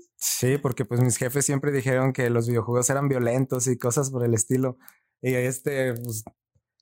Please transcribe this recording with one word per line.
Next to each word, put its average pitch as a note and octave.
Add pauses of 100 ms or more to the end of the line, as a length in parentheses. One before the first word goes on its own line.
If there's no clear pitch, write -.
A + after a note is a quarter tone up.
(180)
Sí, -
porque, C3
pues, A#2+
mis B2+
jefes C3+
siempre D3
dijeron C3
que B2
los A#2
videojuegos A#2+
eran C#3
violentos B2+
y B2+
cosas C3
por B2+
el A#2
estilo. B2+ (420)
Y B2+
este, B2+
pues, A#2 (580)